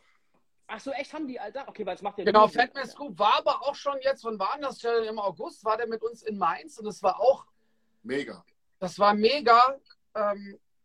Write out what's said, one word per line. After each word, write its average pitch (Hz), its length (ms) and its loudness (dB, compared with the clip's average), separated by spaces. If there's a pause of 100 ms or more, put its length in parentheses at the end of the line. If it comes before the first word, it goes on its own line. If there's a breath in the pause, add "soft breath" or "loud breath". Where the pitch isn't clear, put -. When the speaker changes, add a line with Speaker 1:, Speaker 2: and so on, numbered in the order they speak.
(680)
Speaker 1:
Ach 220 120 -14
so, 269 120 -10
echt, 269 220 -10
haben 311 140 -8
die, 247 100 -10
Alter? 208 300 -12
Okay, 208 180 -10
weil 185 100 -6
es - 60 -18
macht 202 160 -8
ja 196 60 -6
Speaker 2:
Genau, 214 200 8
Speaker 1:
null 214 80 4
Sinn, 240 100 0
Speaker 2:
Fat 247 120 0
Man 269 100 -6
Speaker 1:
Alter. 233 100 -14
Speaker 2:
Scoop 208 260 -10
war 220 180 4
aber 311 260 0
auch 285 120 -2
schon 277 240 -4
jetzt, 269 240 -2
wann 226 160 -6
war 202 140 -2
denn 294 80 -10
das? 269 200 -8
Im 226 380 -2
August 208 460 -6
war 220 100 2
der 233 120 -4
mit 226 160 -6
uns 233 200 -8
in 214 140 -6
Mainz 190 420 -2
und 208 80 -10
es 190 160 -12
war 185 160 2
auch 247 260 2 (560)
Speaker 3:
Mega. 120 440 -6 (340)
Speaker 2:
Das 180 180 -8
war 202 160 6
mega. 233 460 4 (560)
Ähm, 202 420 -4 (280)